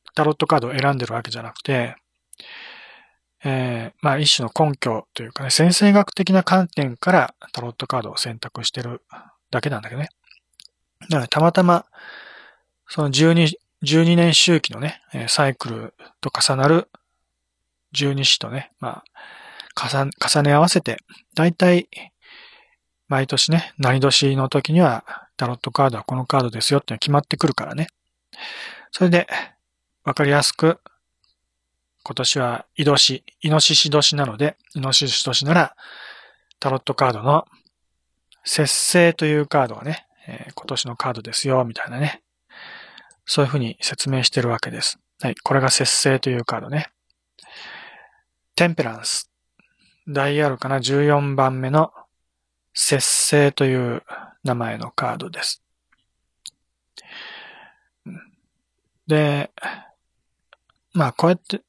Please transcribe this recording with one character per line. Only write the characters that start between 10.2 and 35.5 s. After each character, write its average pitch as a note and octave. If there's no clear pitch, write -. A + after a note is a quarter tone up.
な D#3+
の B2+
で、 A#2+
た -
ま E3
た F#3
ま、 F3
そ -
の C#3+
十 D#3+
二、 E3
十 D#3
二 E3+
年 E3+
周 E3
期 -
の A2
ね、 D3+
え A#2+
ー、 -
サ C#3+
イ C3
ク -
ル A2+
と C3+
重 -
な C3+
る E3
十 C#3
二 C#3
支 -
と A2
ね、 C#3
ま -
あ、 -
重-、 C#3
重 -
ね C#3+
合 D3
わ E3+
せ F3
て、 -
だ D#3+
い E3+
た F3+
い F3
毎 C3+
年 -
ね、 E3
何 C3
年 C3+
の C3
時 D3
に F3
は A#2+
タ B2+
ロ B2
ッ A#2+
ト -
カ C3+
ー -
ド A2+
は G#2
こ B2+
の B2+
カ C#3
ー B2+
ド A#2+
で A2+
す -
よ C#3+
っ -
て -
い -
う -
の -
が -
決 -
ま C#3+
っ -
て -
く D#3+
る C3+
か -
ら -
ね。 D#3
そ -
れ F3+
で、 F3
わ C3+
か D3+
り C#3+
や C#3+
す -
く E3
今 B2+
年 B2+
は A#2+
イ D3
ド C#3+
シ、 C3
イ D#3
ノ D#3
シ D#3
シ D3+
年 D3
な C#3+
の G#2+
で、 D3
イ D3+
ノ C3+
シ C#3
シ -
年 C3
な D3